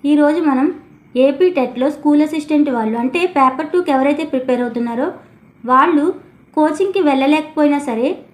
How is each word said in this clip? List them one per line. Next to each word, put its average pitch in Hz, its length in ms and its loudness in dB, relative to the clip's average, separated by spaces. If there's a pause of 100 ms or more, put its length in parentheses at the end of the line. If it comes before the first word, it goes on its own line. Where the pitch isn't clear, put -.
ఈరోజు 294 400 2
మనం 269 180 0 (560)
ఏపీ 285 340 2
టెట్లో 254 380 -2
స్కూల్ 294 300 2
అసిస్టెంట్ 302 500 -2
వాళ్ళు, 226 280 -2
అంటే 262 160 -2 (180)
పేపర్ 269 340 0
టూకి 349 240 0
ఎవరైతే 285 280 0 (100)
ప్రిపేర్ 254 320 -2
అవుతున్నారో 240 420 -4 (640)
వాళ్ళు 294 340 2 (500)
కోచింగ్కి 339 520 0
వెళ్ళలేకపోయినా 294 800 0
సరే 233 200 -2 (260)